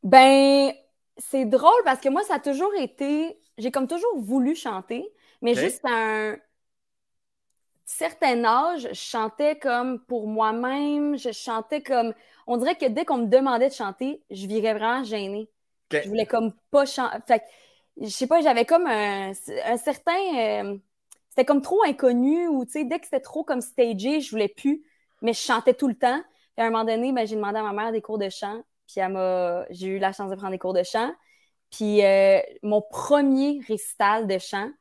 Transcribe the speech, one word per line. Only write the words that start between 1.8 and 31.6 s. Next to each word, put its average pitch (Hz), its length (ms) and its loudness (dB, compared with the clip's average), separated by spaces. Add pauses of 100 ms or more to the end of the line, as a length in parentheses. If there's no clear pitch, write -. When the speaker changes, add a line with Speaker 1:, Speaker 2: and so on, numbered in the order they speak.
Speaker 1:
parce 269 160 0
que - 80 -2
moi, 294 160 0
ça 403 100 -2
a - 60 -2
toujours 311 360 -2
été, 302 640 -4 (200)
j'ai 226 120 -4
comme 262 180 -2
toujours 349 300 -2
voulu 247 380 0
chanter, 226 480 -8 (380)
mais 233 100 0
Speaker 2:
Ok. 233 60 0
Speaker 1:
juste 311 260 -4
à 269 60 -2 (400)
un 214 60 -10 (1500)
certain - 600 -2
âge, 262 480 0
je - 20 -12
chantais 240 640 -4
comme 247 460 -2
pour 226 240 -6
moi-même, 262 920 -2
je 247 140 -6
chantais 226 500 -6
comme, 233 320 -2 (320)
on 247 100 -2
dirait 277 200 0
que 302 100 -2
dès 254 180 -2
qu'on 277 140 0
me 233 80 -2
demandait 254 420 4
de 269 60 -4
chanter, 254 560 -8
je 196 160 -12
virais 214 280 0
vraiment 226 300 -2
gênée. 208 440 -8 (440)
Speaker 2:
Ok. 147 120 0
Speaker 1:
Je 202 40 -10
voulais 214 180 -2
comme 226 260 0 (180)
pas 277 160 4
chan-, 269 240 -4 (160)
fait 226 140 4
que, - 40 -20 (580)
je 220 60 -8
sais 247 200 -4
pas, 330 120 4
j'avais 247 240 4
comme 339 220 4
un, 202 460 -2 (320)
un 233 120 0
certain, 285 360 -4 (260)
euh, 208 380 -2 (540)
c'était 254 140 2
comme 285 180 4
trop 392 220 2
inconnu, 277 640 2
ou 269 160 0
tu - 80 -12
sais, 302 120 -4
dès 285 160 -4
que - 60 -20
c'était 269 140 -2
trop 302 220 -8
comme 269 180 -4
stagé, 233 600 0
je 262 100 -12
voulais 214 180 -2
plus, 285 340 -2 (380)
mais 233 120 -2
je 226 80 -6
chantais 240 340 2
tout 277 140 0
le 233 80 -2
temps. 254 240 0 (360)
Puis 226 80 0
à 226 40 0
un - 20 0
moment 226 140 0
donné, 226 280 0
ben, 233 140 -2
j'ai 220 100 -6
demandé 208 220 -4
à 220 40 -4
ma 214 100 -6
mère 214 200 -4
des 220 80 -2
cours 214 180 -8
de 202 100 -4
chant, 208 340 -10 (240)
puis - 140 -8
elle 190 120 -2
m'a, 185 580 -2
j'ai 180 180 -10
eu 190 100 -4
la 196 140 -2
chance 196 180 -10
de 190 60 -6
prendre 196 160 -8
des 185 60 -6
cours 185 160 -4
de 180 80 2
chant. 226 280 -2 (600)